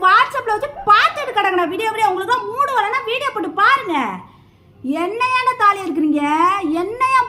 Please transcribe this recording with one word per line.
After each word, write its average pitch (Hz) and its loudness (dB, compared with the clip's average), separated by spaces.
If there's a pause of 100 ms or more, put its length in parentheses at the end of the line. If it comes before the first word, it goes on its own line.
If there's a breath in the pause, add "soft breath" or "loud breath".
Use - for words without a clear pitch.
WhatsApp-ல 466 2
வச்சு 494 -6 (200)
பார்த்துட்டு 554 2
கிடக்கணும். 370 0
விடிய 440 -2
விடிய 440 0
உங்களுக்கு 381 -2
தான் 453 -4
மூடு 539 0
வரலன்னா 440 0 (120)
வீடியோ 539 -4
போட்டு 330 -6 (100)
பாருங்க. 453 2 (1080 soft breath)
என்னையான 494 0
தாலி 403 4
இருக்கிறீங்க, 302 0 (600)
என்னையா 508 0